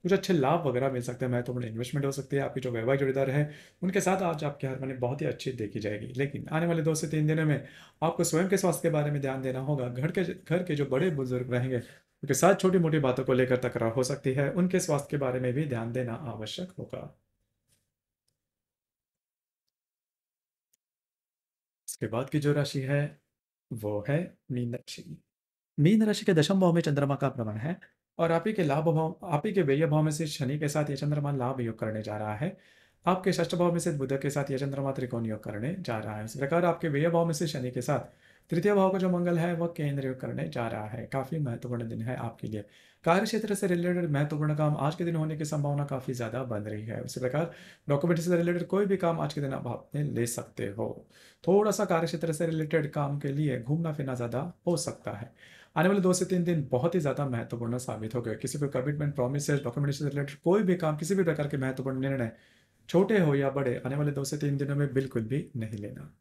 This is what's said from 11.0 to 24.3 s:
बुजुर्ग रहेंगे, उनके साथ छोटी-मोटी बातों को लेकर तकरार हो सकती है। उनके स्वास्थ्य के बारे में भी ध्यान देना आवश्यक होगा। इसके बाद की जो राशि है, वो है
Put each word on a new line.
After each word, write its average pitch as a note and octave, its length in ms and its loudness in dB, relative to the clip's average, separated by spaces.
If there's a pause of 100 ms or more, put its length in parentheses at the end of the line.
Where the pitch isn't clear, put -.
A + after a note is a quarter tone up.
बुजुर्ग B2 420 -2
रहेंगे, B2+ 240 0 (460)
उनके C#3+ 120 2
साथ F3+ 200 6
छोटी-मोटी F3 440 4
बातों C3 260 2
को C3+ 80 4
लेकर B2+ 240 4
तकरार A#2+ 360 0
हो B2+ 100 2
सकती C#3 300 -2
है। C#3 200 2
उनके F3+ 280 2
स्वास्थ्य D3+ 300 0
के D3+ 60 -2
बारे C3 240 0
में B2+ 120 0
भी D3 120 0
ध्यान A#2 280 -4
देना A#2+ 220 -4
आवश्यक A#2 640 -8
होगा। - 420 -12 (4000)
इसके - 180 -6
बाद A2+ 240 -4
की D3+ 80 0
जो D3 140 2
राशि C#3+ 280 0
है, C#3+ 400 -2 (520)
वो G#2 360 -4
है E3 300 -2 (120)